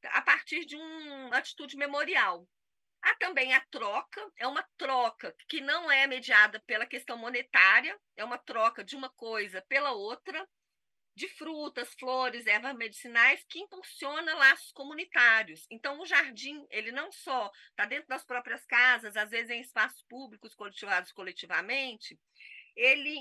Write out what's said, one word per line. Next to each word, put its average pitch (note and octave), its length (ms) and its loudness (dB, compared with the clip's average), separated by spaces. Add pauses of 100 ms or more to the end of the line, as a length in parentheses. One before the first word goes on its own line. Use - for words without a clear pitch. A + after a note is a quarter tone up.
a - 140 0
partir D#4 440 0
de D4 120 -14
um, D4+ 500 -14
uma B3 120 0
atitude C#4 380 -8
memorial. C4+ 720 0 (540)
Há A4 140 2
também C4+ 360 0
a C4 140 6
troca, A3 720 -6
é A#3 100 -4
uma C#4+ 160 -2 (140)
troca B3 580 0 (140)
que D4+ 120 -4
não D4+ 300 0
é C4+ 160 6
mediada A3 600 4
pela A3+ 200 -2
questão B3+ 300 -10
monetária, A#3+ 800 4 (200)
é G#3 80 -6
uma A#3+ 140 -8
troca A3 440 0
de A3+ 140 -12
uma C4 140 -10
coisa G#3 580 -6
pela C#4 240 2
outra, A#3 560 -8 (680)
de D4+ 140 -10
frutas, D4+ 640 -10
flores, B3+ 520 -2
ervas A#3+ 280 0
medicinais, A#3+ 760 0
que E4 120 -14
impulsiona E4 760 -8
laços C#4 380 4
comunitários. A#3+ 1000 0
Então, C#4+ 300 -6
o F#4 60 -12
jardim, C#4 640 -2
ele G#3+ 200 -6
não D4+ 220 -8
só A#3+ 380 -4 (260)
tá G3+ 80 0
dentro C4+ 240 -8
das - 160 -8
próprias B3 420 -8
casas, A#3+ 500 2
às G#3+ 140 -2
vezes A#3 200 -4
em A#3+ 100 -6
espaços A3+ 480 -4
públicos A#3+ 460 -18
cultivados G3 580 -4
coletivamente, F#3+ 1080 -6 (560)
ele C#4 460 2